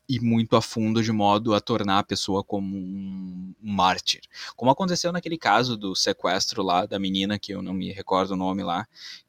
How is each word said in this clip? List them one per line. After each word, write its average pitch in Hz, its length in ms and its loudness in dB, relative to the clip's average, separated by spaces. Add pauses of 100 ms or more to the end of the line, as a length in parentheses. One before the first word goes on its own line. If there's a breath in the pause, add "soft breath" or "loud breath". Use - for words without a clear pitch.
ir 120 140 0
muito 117 340 2
a 113 60 6
fundo 113 420 0
de 113 80 0
modo 104 420 4
a 104 80 4
tornar 104 380 2
a 107 40 2
pessoa 98 400 -2
como 98 340 -4
um, 95 840 -8
um 104 120 -6
mártir. 92 480 2 (340 loud breath)
Como 127 160 4
aconteceu 175 400 0
naquele 170 260 -4
caso 120 380 4
do 98 200 -4
sequestro 98 680 0
lá 92 220 2
da 101 140 -6
menina, 98 400 0
que - 140 -12
eu 95 80 -8
não 92 120 -8
me 92 180 -4
recordo 95 400 0
o 92 60 -2
nome 92 260 -2
lá, 90 240 -4 (420 loud breath)